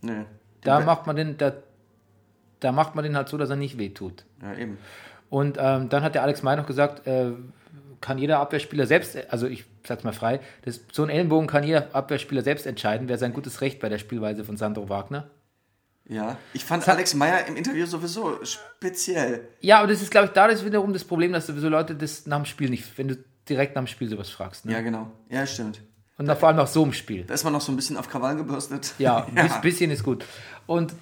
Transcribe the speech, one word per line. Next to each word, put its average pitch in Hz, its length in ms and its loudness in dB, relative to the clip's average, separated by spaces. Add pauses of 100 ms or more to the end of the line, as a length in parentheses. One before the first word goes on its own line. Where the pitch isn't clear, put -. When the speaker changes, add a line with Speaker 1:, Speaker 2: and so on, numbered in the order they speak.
Speaker 1:
Nee. 110 220 -6 (380)
Speaker 2:
Da 139 180 4
Speaker 1:
Im 151 60 0
Speaker 2:
macht 160 200 2
man 151 100 -2
den, 151 220 -4
da, 143 140 2 (1080)
da 127 120 0
macht 156 220 0
man 151 100 -4
den 147 120 -2
halt 139 120 -2
so, 151 100 -6
dass 135 120 -2
er 139 60 -2
nicht 131 220 -6
wehtut. 98 460 -10 (180)
Speaker 1:
Ja, 101 120 -12
eben. 104 240 -10 (520)
Speaker 2:
Und, 143 300 0
ähm, 135 280 2
dann 143 140 2
hat 156 120 -2
der 135 80 2
Alex 139 200 0
May 135 140 2
noch 147 100 -4
gesagt, 143 400 0
äh, 127 260 0 (680)
kann 135 180 -4
jeder 143 220 4
Abwehrspieler 143 460 0
selbst, 160 300 2 (140)
also 120 160 0
ich 127 180 -8 (220)
sag's - 180 -6
mal - 80 -2
frei, 120 280 0 (240)
das, 120 160 -8 (120)
so 151 100 0
ein 156 80 2
Ellenbogen 160 360 4
kann 143 180 4
jeder 151 300 2
Abwehrspieler 139 480 -2
selbst 147 240 0
entscheiden, 113 420 -2
wer 123 100 -2
sein 123 140 0
gutes 120 280 -8
Recht 135 200 -2
bei 110 80 -2
der 104 100 -2
Spielweise 107 460 -6
von 104 120 -8
Sandro 104 320 -4
Wagner. 101 420 -6 (800)
Speaker 1:
Ja, 110 300 -6 (160)
ich 139 100 -8
fand 170 180 0
Speaker 2:
Sa- 185 100 6
Speaker 1:
Alex 180 220 2
Meyer 160 320 4
im 156 100 -8
Interview 170 300 -2
sowieso 170 580 -4
speziell. 151 1000 -4 (140)
Speaker 2:
Ja, 202 180 8
aber 208 80 6
das 202 160 2
ist, - 80 -8
glaub 208 140 8
ich, - 80 0
da 196 140 10
ist 208 180 4
wiederum 202 280 0
das 185 120 -4
Problem, 175 280 0
dass 165 140 -2
sowieso 151 220 -2
Leute 160 260 2
das 147 320 -8
nach 147 120 0
dem 143 80 -2
Spiel 139 240 -4
nicht, - 280 -6
wenn 135 100 -4
du 131 80 -2 (320)
direkt 139 280 0
nach 131 60 0
dem 123 40 -4
Spiel 120 220 -6
sowas 101 220 -6
fragst, - 360 -12
ne? 113 60 -4
Speaker 1:
Ja, 113 80 -2
genau. 113 300 -6 (180)
Ja, 135 180 -4
stimmt. 107 340 -8 (400)
Speaker 2:
Und 143 60 -2
da 151 100 4
vor 160 120 6
allem 160 100 6
nach 139 80 4
so 160 160 4
einem 139 100 4
Spiel. 92 320 -8
Speaker 1:
Da 107 80 -8
ist 143 120 -2
man 151 100 0
noch 147 80 -2
so 135 100 -4
ein 127 40 0
bisschen 131 200 -4
auf 117 100 -8
Krawall 135 300 -4
gebürstet. 139 640 -8
Speaker 2:
Ja, 123 260 4
ein 117 120 -10
Speaker 1:
<laughs> - 0 -
Ja. 175 80 6
Speaker 2:
bis-, 113 180 0
bisschen 170 280 2
ist 123 140 -4
gut. 123 220 -2 (400)
Und 165 360 -2